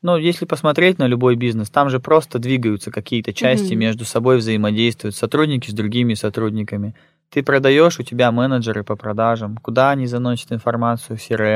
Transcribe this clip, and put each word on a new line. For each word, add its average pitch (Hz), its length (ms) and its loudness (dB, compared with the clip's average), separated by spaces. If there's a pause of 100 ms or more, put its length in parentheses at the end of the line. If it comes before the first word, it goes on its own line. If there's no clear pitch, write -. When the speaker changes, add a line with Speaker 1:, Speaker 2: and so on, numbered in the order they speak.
Speaker 1:
Ну, 175 160 2
если 170 280 0
посмотреть 170 540 2
на 131 80 2
любой 123 280 2
бизнес, 113 340 -2
там 139 200 2
же 131 100 0
просто 156 400 0
двигаются 117 520 -2
какие-то 110 420 -4
части, 117 400 0
Speaker 2:
Мгм. 110 60 0
Speaker 1:
между 113 260 -2
собой 123 320 2
взаимодействуют, 110 800 -2
сотрудники 143 540 -2
с 104 40 -8
другими 110 420 0
сотрудниками. 107 760 -4 (400)
Ты 139 100 0
продаешь, 139 560 4
у 127 40 -8
тебя 123 280 2
менеджеры 117 520 0
по 104 140 -6
продажам. 110 640 -2
Куда 131 300 2
они 135 160 -2
заносят 120 440 -4
информацию 117 680 -2
в - 40 -14
C - 140 -6
R 110 60 -2 (140)